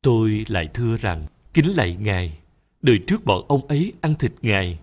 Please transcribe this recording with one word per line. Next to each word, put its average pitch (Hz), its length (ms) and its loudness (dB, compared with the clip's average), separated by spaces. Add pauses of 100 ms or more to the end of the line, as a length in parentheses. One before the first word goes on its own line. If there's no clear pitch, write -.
Tôi 110 460 2
lại 85 260 -2
thưa 113 240 -2
rằng: 82 300 -4 (260)
"Kính 165 220 2
lạy 90 240 0
Ngài, 90 380 -2 (440)
đời 120 260 4
trước 214 180 -2
bọn 95 220 0
ông 139 200 0
ấy 156 340 -2
ăn 156 140 0
thịt 131 160 -2 (100)
Ngài 95 420 -2